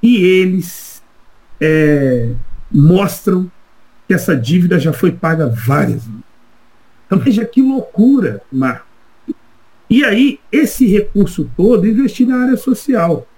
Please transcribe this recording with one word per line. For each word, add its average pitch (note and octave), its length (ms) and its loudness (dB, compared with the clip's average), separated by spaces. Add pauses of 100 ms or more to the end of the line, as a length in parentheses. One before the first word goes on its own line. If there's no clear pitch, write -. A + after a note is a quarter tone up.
e A#3+ 140 4
eles, F#3 840 0 (600)
é, C#3+ 720 0 (360)
mostram F#3 800 2 (600)
que F#3+ 60 0
essa E3+ 220 -2
dívida F3 440 0
já D#3+ 120 -2
foi - 200 0
paga D#3+ 340 -2
várias A#2+ 580 -2
vezes. G#2+ 200 -16 (840)
Então F#3+ 140 0
veja A3+ 240 0
que - 180 0
loucura, C4 880 0
Marco. C3 360 -4 (1000)
E C4+ 160 4
aí, A#3+ 360 0 (100)
esse C4+ 360 0
recurso G3+ 720 0
todo G3 300 2
investir A#3 400 0
na B3+ 120 -2
área B3+ 180 0
social. G#3 680 -2 (140)